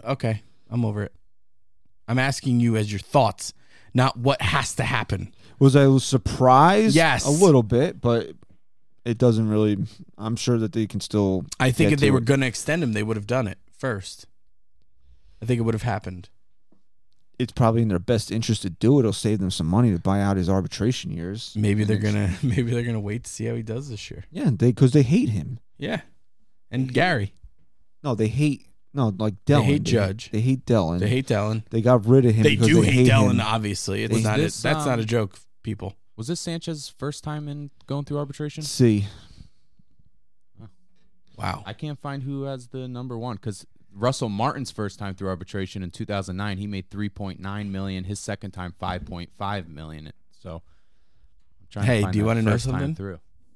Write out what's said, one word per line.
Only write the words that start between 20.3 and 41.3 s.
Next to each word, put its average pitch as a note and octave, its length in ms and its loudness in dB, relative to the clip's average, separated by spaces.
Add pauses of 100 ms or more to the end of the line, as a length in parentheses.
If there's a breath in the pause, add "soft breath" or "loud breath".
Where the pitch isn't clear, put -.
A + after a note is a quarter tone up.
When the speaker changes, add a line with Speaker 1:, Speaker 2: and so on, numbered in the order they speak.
Speaker 2:
his F2+ 120 -2
arbitration F#2+ 640 -2
years. F2+ 440 -10
Speaker 1:
Maybe G#2+ 260 0
Speaker 2:
And G#2 80 0
Speaker 1:
they're G#2+ 80 2
Speaker 2:
it's G2+ 80 -2
Speaker 1:
gonna, G2+ 280 0 (100)
<laughs> A#2+ 120 0
maybe A#2 160 -2
they're A#2+ 120 -2
gonna A#2 160 -4
wait G#2 260 -8
to - 40 -16
see - 160 -8
how A#2 100 -4
he A#2 80 -6
does C3 260 -8
this A2 220 -12
year. - 200 -16
Speaker 2:
Yeah, G#3+ 220 -2
they, A#2 200 2
'cause B2+ 200 4
they D3 100 8
hate D3+ 260 2
him. G#2 300 -6 (180)
Speaker 1:
Yeah. - 240 -6 (720)
And B2+ 220 -4
Gary. C3+ 400 0 (680)
Speaker 2:
No, C3+ 120 -2
they A2 120 2
hate, C3+ 400 -2 (260)
no, A#2 240 0
like, G#2+ 180 -2 (100)
Speaker 1:
They C#3+ 100 4
Speaker 2:
Dellin. C#3 80 6
Speaker 1:
hate C#3+ 220 2
Speaker 2:
They, E3 60 -2
Speaker 1:
Judge. G#2 400 0
Speaker 2:
they G#2+ 100 -2
hate C3 240 0
Dellin. F2+ 340 2
Speaker 1:
They G#2 100 0
hate B2+ 180 -2
Dellin. A2 420 -2
Speaker 2:
They A2+ 120 -2
got A#2+ 240 4
rid B2+ 200 8
of A2+ 100 6
him A2 80 4
Speaker 1:
They C#3+ 120 6
Speaker 2:
because A2+ 120 4
Speaker 1:
do E3 140 6
Speaker 2:
they G2 100 4
Speaker 1:
hate - 20 2 (140)
Speaker 2:
hate A#2+ 40 6
Speaker 1:
Dellin, G#2+ 200 6
Speaker 2:
him. G2 100 2
Speaker 1:
obviously. G#2+ 640 -2
It's A2 140 0
Speaker 3:
Is A2 60 0
Speaker 1:
not G#2+ 160 2
a, D3+ 40 2
Speaker 3:
this, - 180 -4
Speaker 1:
that's D3 240 0
not B2+ 140 0
a - 40 -2
Speaker 3:
um, G#2+ 40 -6
Speaker 1:
joke, A2 320 -2 (240)
people. G2 320 -8 (200)
Speaker 3:
Was A2+ 120 -12
this E3 120 -6
Sanchez's E3 500 -10
first - 340 -10
time D3+ 240 -8
in D3 240 -12 (160)
going C#3 180 -6
through D3 140 -6
arbitration? D3 440 -10
Speaker 2:
See. A2 440 2 (2250 soft breath)